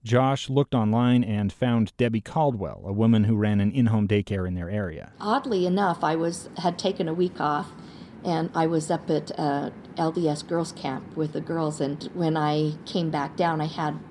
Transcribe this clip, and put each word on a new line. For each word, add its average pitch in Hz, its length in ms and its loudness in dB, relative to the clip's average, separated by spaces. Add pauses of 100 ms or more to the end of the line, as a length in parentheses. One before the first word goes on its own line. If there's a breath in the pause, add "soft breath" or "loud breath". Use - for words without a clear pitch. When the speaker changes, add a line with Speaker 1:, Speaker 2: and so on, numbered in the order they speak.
Speaker 1:
Josh 127 460 2
looked 135 260 2
online 120 480 4
and 104 300 0
found 117 420 0
Debbie 113 240 2
Caldwell, 104 680 -2
a 98 60 -4
woman 110 320 6
who 110 140 4
ran 104 240 4
an 104 100 4
in-home 113 360 4
daycare 101 380 0
in 90 100 -4
their 87 140 -6
area. 95 520 -6
Speaker 2:
Oddly 247 440 0
enough, 180 380 0
I 160 140 2
was, 170 400 -4
had 175 200 0
taken 190 300 -2
a 160 60 -2
week 180 260 0
off, 151 320 -2 (520 loud breath)
and 170 300 -2
I 165 140 2
was 165 240 0
up 160 180 -2
at, 151 300 0
uh, 147 320 0 (260)
L 160 140 0
D 165 160 0
S 147 160 -2
Girls 165 300 -4
Camp - 440 -8
with 156 160 -4
the 156 80 -4
girls, 156 400 -4
and 143 220 -4 (100)
when 160 240 0
I 151 360 0 (120)
came 170 240 -2
back 151 260 -4
down, 165 260 0
I 151 40 -2
had 156 340 -4 (120)